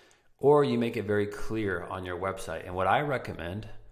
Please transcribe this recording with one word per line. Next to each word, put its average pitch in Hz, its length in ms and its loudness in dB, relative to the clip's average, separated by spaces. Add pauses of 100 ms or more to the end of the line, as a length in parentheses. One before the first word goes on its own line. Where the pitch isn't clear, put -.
(380)
Or 147 260 8
you 123 140 2
make 117 180 0
it 104 100 -2
very 104 200 2
clear 101 600 -2
on 95 200 -8
your 90 140 -6
website. 92 480 -6
And 90 80 -8
what 92 100 0
I 113 160 4
recommend 107 640 -6 (240)